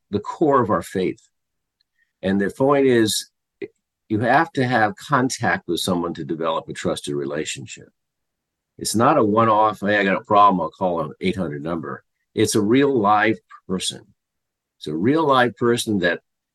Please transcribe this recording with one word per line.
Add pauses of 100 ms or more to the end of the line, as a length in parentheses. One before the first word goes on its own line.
(120)
the
core
of
our
faith. (1000)
And
the
point
is, (800)
you
have
to
have
contact
with
someone
to
develop
a
trusted
relationship. (920)
It's
not
a
one-off,
"Hey,
I
got
a
problem,
I'll
call
an
eight
hundred
number." (320)
It's
a
real
live (280)
person. (720)
It's
a
real
live
person
that, (340)